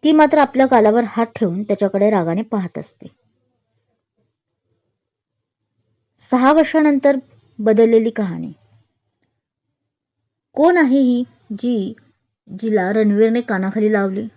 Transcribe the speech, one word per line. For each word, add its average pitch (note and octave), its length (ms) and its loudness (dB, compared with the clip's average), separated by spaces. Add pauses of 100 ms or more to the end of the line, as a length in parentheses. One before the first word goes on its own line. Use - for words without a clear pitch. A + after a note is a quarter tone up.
ती D#4 80 2
मात्र D4+ 260 4
आपल्या C4+ 280 2
गालावर A#3 400 2
हात A3+ 200 -4
ठेवून G3 360 -4
त्याच्याकडे G3+ 480 -2
रागाने F3+ 320 -2
पाहत G3+ 360 -8
असते. - 280 -18 (3250)
सहा C4 220 2
वर्षानंतर D4 640 2 (420)
बदललेली A3+ 520 2
कहाणी. E3+ 420 -8 (2000)
कोण E4+ 240 2
आहे C#4 220 2
ही B3 260 0 (280)
जी, G#3+ 420 -6 (680)
जिला G#3 320 -2
रणवीरने A3 480 2
कानाखाली G#3+ 520 -2
लावली? G3 340 -4 (100)